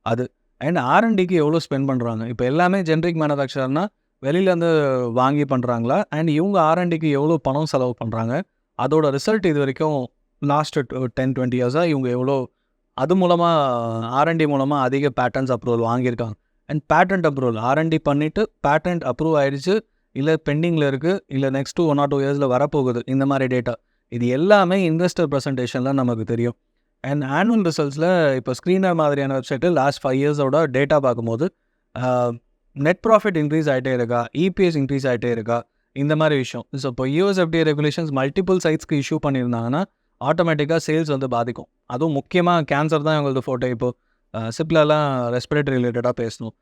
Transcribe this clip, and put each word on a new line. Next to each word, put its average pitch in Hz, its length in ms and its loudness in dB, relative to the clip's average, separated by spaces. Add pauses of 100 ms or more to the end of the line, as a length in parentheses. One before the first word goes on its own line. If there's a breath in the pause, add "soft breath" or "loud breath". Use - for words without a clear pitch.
அது. 117 320 -4 (260)
And 160 200 -2
ஆர் 147 260 4
அண்ட் 220 160 2
டிக்கு 180 120 0
எவ்வளோ 156 240 2
ஸ்பெண்ட் 139 300 -2
பண்றாங்க? 117 400 -2
இப்ப 120 180 -4
எல்லாமே 180 380 2
ஜெனரிக் 160 640 0
மேனுஃபேக்சரர்னா, 135 420 -2 (360)
வெளியிலேருந்து 160 800 2 (100)
வாங்கி 131 300 2
பண்றாங்களா? 123 680 0
And 160 180 -2
இவங்க 175 320 2
ஆர் 160 180 4
அண்ட் 175 160 0
டிக்கு 156 160 -2
எவ்வளோ 147 320 2
பணம் 143 240 -2
செலவு 127 280 -2
பண்றாங்க? 113 480 -4 (400)
அதோட 143 340 2
ரிசல்ட் 214 280 -2
இது 156 140 2
வரைக்கும் 139 480 -2 (320)
லாஸ்ட் 147 400 -2 (360)
டென், 131 180 -2
ட்வென்டி 127 220 -2
இயர்ஸா 127 300 0
இவங்க 139 240 0
எவ்வளோ 127 400 -2 (440)
அது 151 240 0
மூலமா 170 380 4 (460)
ஆர் 131 280 0
அண்ட் 165 80 0
டி 160 80 2
மூலமா 143 360 0
அதிக 139 300 2 (100)
பேட்டர்ன்ஸ் 127 340 0
அப்ரூவல் 117 260 0
வாங்கியிருக்காங்க. 117 520 -2 (340)
And 147 140 -4 (120)
பேட்டன்ட் 180 380 2
அப்ரூவல், 127 280 0
ஆர் 123 200 2
அண்ட் 160 100 0
டி 160 100 2
பண்ணிட்டு 151 540 0 (140)
பேட்டன்ட் 156 460 0
அப்ரூவ் 143 500 0
ஆயிடுச்சு, 202 180 0 (320)
இல்ல 147 220 0 (140)
பெண்டிங்ல 156 380 0
இருக்கு, 151 400 -2
இல்ல 135 240 -2
நெக்ஸ்ட் 135 280 -6
one 156 200 2
or 143 40 2
two 143 140 0
இயர்ஸ்ல 139 480 0 (100)
வரப்போகுது, 127 320 0
இந்த 135 200 0
மாதிரி 135 300 0
டேட்டா. 123 160 -2 (360)
இது 120 180 -4
எல்லாமே 180 640 4
இன்வெஸ்டர் 165 460 0
பிரசன்டேஷன்ல 131 560 -2
நமக்கு 120 320 0
தெரியும். 117 320 -2 (460)
And 143 220 -4
ஆனுவல் 180 460 2
ரிசல்ட்ஸ்ல 151 680 2
இப்ப 127 160 -4 (120)
ஸ்கிரீனர் 185 300 2
மாதிரியான 143 440 0
வெப்சைட் 139 340 -2
லாஸ்ட் 139 340 0
ஃபைவ் 131 40 0
இயர்ஸோட 143 640 2
டேட்டா 139 240 2
பார்க்கும்போது, 120 580 0 (440)
ஆ, 123 340 0 (400)
நெட் 151 260 0 (100)
ப்ராஃபிட் 208 280 2
இன்க்ரீஸ் 151 420 0
ஆயிட்டே 131 140 -2
இருக்கா, 120 360 0 (100)
இ 180 100 2
பி 190 160 0
எஸ் 165 140 2
இன்க்ரீஸ் 135 360 0
ஆயிட்டே 120 160 -2
இருக்கா, 117 360 -2 (260)
இந்த 143 240 0
மாதிரி 156 200 2
விஷயம். 123 300 -4 (100)
So, 135 140 -4
இப்போ 127 180 -4
யூ 165 200 2
எஸ் 196 100 0
எஃப் 170 120 2
டி 165 80 0
ஏ 160 40 4
ரெகுலேஷன்ஸ் 151 480 0
மல்டிபிள் 147 540 0
சைட்ஸ்க்கு 156 280 -2
இஷ்யூ 147 240 -2 (100)
பண்ணியிருந்தாங்கன்னா, 123 580 -2 (400)
ஆட்டோமேட்டிக்கா 160 640 2
சேல்ஸ் 156 200 0
வந்து 135 220 -2
பாதிக்கும். 117 380 -4 (180)
அதுவும் 151 300 -2
முக்கியமா 175 480 2 (100)
கேன்சர் 151 300 0
தான் 151 180 0
இவங்களது 135 260 0
ஃபோட்டோ. 127 240 -2
இப்போ, 123 240 -2 (400)
ஆ, 113 140 -6
சிப்லலாம் 151 840 2
ரெஸ்பிரேட்டரி 139 460 -2
ரிலேட்டடா 120 320 0 (100)
பேசணும். 113 300 -6 (120)